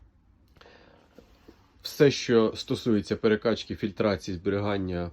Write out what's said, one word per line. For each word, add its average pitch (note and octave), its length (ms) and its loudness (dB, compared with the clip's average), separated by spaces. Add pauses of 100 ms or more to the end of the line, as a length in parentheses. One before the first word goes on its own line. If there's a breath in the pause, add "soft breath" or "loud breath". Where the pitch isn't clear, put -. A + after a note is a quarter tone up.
(1800 loud breath)
Все, C#3+ 300 4
що A2+ 440 2
стосується A2 600 -2
перекачки, G#2+ 600 0
фільтрації, G2+ 640 -4
зберігання F#2+ 760 -4